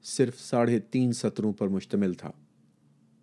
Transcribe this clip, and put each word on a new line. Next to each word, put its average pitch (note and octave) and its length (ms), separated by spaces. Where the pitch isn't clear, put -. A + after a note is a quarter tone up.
सिर्फ B2 320
साढ़े A#2+ 460
तीन B2+ 320
सतरों G#2+ 380
पर G2 180
मुश्तमिल F#2+ 440
था। - 240